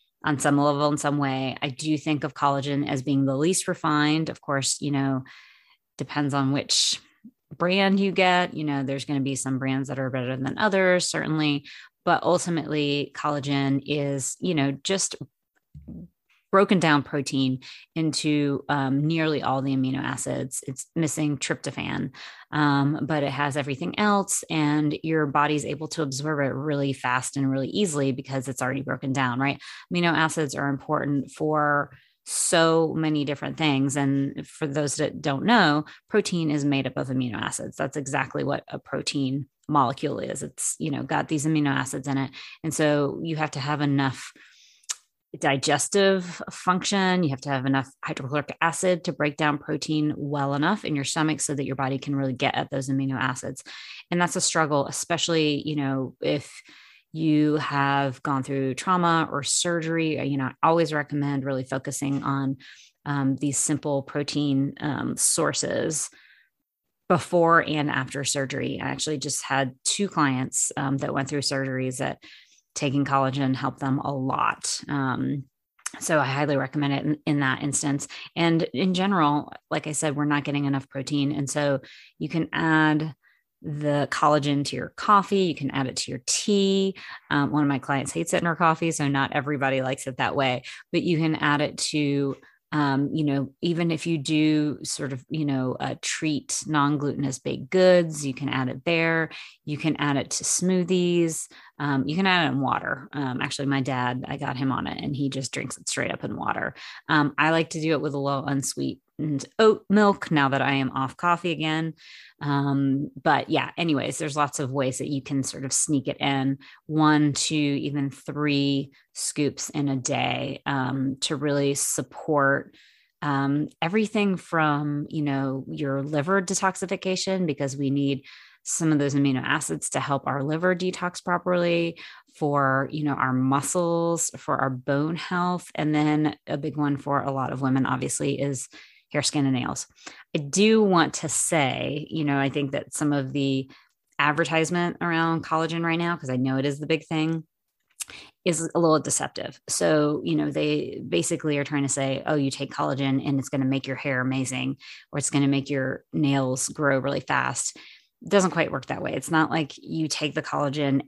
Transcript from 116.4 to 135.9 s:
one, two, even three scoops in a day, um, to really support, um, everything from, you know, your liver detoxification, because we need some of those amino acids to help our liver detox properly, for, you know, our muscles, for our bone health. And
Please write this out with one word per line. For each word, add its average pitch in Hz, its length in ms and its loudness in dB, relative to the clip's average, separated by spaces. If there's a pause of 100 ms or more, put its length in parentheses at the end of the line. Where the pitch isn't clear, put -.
one, 151 460 4
two, - 220 -2
even 143 560 0
three 139 800 0 (240)
scoops - 560 -2
in 143 180 0
a 135 80 0
day, 127 680 -2
um, 135 540 -2
to - 160 -2
really 143 380 0
support, - 1000 0 (480)
um, 143 460 0 (120)
everything 202 560 2
from, 147 720 0
you 156 140 -4
know, 135 460 -2
your 139 340 -2
liver 156 400 0
detoxification, 185 1040 -2
because 139 300 -2
we 139 140 0
need 139 340 0 (400)
some 160 260 0
of 147 80 4
those 143 160 2
amino 139 280 2
acids 156 480 -2
to 143 100 0
help 135 260 -2
our 135 160 -2
liver 165 320 2
detox 180 500 -4
properly, 175 760 0 (340)
for, 139 560 2
you 151 140 -4
know, 139 100 2
our 131 180 0
muscles, 165 1040 2
for 139 200 -2
our 135 140 2
bone 143 440 -2
health. 180 640 -4
And 151 180 0